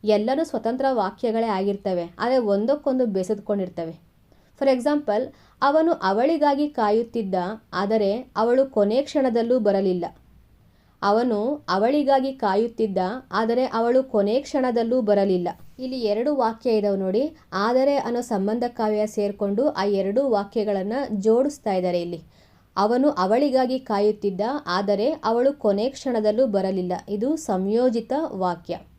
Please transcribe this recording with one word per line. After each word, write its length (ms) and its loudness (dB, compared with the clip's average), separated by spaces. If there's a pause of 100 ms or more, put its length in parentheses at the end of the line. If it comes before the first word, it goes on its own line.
ಎಲ್ಲನೂ 400 2
ಸ್ವತಂತ್ರ 460 -4
ವಾಕ್ಯಗಳೇ 580 -2
ಆಗಿರ್ತವೆ, 720 -2
ಆದ್ರೆ 180 0
ಒಂದಕ್ಕೊಂದು 680 0
ಬೆಸೆದುಕೊಂಡಿರ್ತವೆ. 960 -4 (600)
For 180 2
example, 560 -2 (280)
"ಅವನು 300 4
ಅವಳಿಗಾಗಿ 800 0
ಕಾಯುತ್ತಿದ್ದ, 640 -2 (380)
ಆದರೆ 640 0
ಅವಳು 300 4
ಕೊನೆ 360 2
ಕ್ಷಣದಲ್ಲೂ 580 0
ಬರಲಿಲ್ಲ." 460 0 (1000)
ಅವನು 680 0
ಅವಳಿಗಾಗಿ 640 2
ಕಾಯುತ್ತಿದ್ದ, 640 -2 (340)
ಆದರೆ 340 0
ಅವಳು 380 2
ಕೊನೆ 380 0
ಕ್ಷಣದಲ್ಲೂ 600 0
ಬರಲಿಲ್ಲ. 480 2 (300)
ಇಲ್ಲಿ 200 -8
ಎರಡು 360 0
ವಾಕ್ಯ 420 0
ಇದಾವೆ 200 0
ನೋಡಿ. 400 -2 (160)
"ಆದರೆ" 420 2
ಅನ್ನೋ 260 -2
ಸಂಬಂಧ 460 -2
ಕಾವ್ಯ 400 -2
ಸೇರ್ಕೊಂಡು 640 -2
ಆ 140 -4
ಎರಡು 460 0
ವಾಕ್ಯಗಳನ್ನ 640 -2 (180)
ಜೋಡಿಸ್ತಾ 640 0
ಇದ್ದಾರೆ 280 0
ಇಲ್ಲಿ. 200 -8 (560)
"ಅವನು 320 4
ಅವಳಿಗಾಗಿ 680 2
ಕಾಯುತ್ತಿದ್ದ, 640 0 (240)
ಆದರೆ 440 0
ಅವಳು 440 0
ಕೊನೆ 360 0
ಕ್ಷಣದಲ್ಲೂ 580 0
ಬರಲಿಲ್ಲ." 460 -2 (160)
ಇದು 260 -2
ಸಂಯೋಜಿತ 800 0 (200)
ವಾಕ್ಯ. 460 -4 (200)